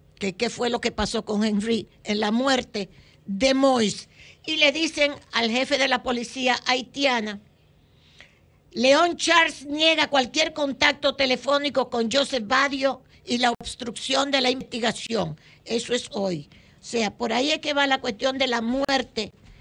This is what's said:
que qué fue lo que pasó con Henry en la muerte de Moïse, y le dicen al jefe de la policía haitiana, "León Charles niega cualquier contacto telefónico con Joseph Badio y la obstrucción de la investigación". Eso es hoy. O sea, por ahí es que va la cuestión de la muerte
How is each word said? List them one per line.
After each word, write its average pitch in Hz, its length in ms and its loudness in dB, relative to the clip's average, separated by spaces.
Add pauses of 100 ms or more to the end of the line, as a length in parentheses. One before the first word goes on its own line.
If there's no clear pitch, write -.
(180)
que 196 160 -4
qué 233 160 -2
fue 240 200 -2
lo 240 100 -2
que 233 100 -2
pasó 214 340 -2
con 214 200 0
Henry 214 420 0 (160)
en 208 160 -2
la 214 140 0
muerte 247 560 0 (380)
de 254 280 2
Moïse, 262 540 2 (360)
y 311 120 -4
le 302 160 4
dicen 302 400 0 (200)
al 226 180 0
jefe 262 280 0
de 262 80 2
la 254 160 0
policía 247 640 -2
haitiana, 247 760 -2 (1300)
"León 294 440 4
Charles 320 500 2
niega 311 420 2
cualquier 294 440 0
contacto 285 600 0
telefónico 262 760 0
con 233 200 0
Joseph 262 360 0
Badio 269 560 0 (220)
y 240 140 -2
la 240 140 2
obstrucción 262 760 -4
de 277 100 2
la 254 100 2
investigación". 220 840 -4 (280)
Eso 226 280 -4
es 240 200 -2
hoy. 190 360 -4 (320)
O - 40 -20
sea, 220 320 -2
por 233 160 -4
ahí 262 180 0
es 311 80 0
que 302 160 -4
va 277 120 2
la 269 140 2
cuestión 262 380 -2
de 262 80 2
la 240 140 0
muerte 247 720 -2 (280)